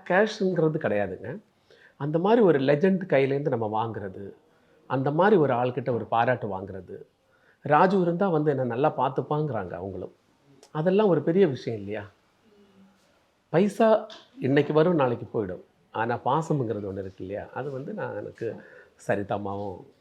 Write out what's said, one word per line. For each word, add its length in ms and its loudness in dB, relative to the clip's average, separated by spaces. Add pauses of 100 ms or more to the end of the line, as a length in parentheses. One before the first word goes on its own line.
கேஷ்ங்கிறது 720 0
கிடையாதுங்க. 600 -4 (580)
அந்த 220 -2
மாதிரி 240 4
ஒரு 160 6
லெஜெண்ட் 480 2
கையிலேருந்து 420 2
நம்ம 380 -2
வாங்குறது, 460 -10 (540)
அந்த 240 -2
மாதிரி 260 4
ஒரு 180 4
ஆள்கிட்ட 360 -2
ஒரு 140 -2
பாராட்டு 560 0
வாங்குறது, 360 -12 (640)
ராஜு 400 4
இருந்தா 280 0
வந்து 220 2
என்னை 160 0
நல்லா 320 0
பார்த்துப்பாங்கிறாங்க 720 -2
அவங்களும். 440 -10 (560)
அதெல்லாம் 360 2
ஒரு 160 4
பெரிய 240 4
விஷயம் 320 -4
இல்லையா? 320 -10 (1400)
பைசா 580 2 (340)
இன்னைக்கு 320 2
வரும், 220 4
நாளைக்கு 380 0
போயிடும். 300 -6 (280)
ஆனா 340 -4
பாசம்ங்கிறது 640 -2
ஒண்ணு 100 -8
இருக்கு 260 -12
இல்லையா? 300 -10
அது 160 -8
வந்து 220 -10
நான், 240 -8
எனக்கு 460 -10 (440)
சரிதாமாவும். 800 -6 (160)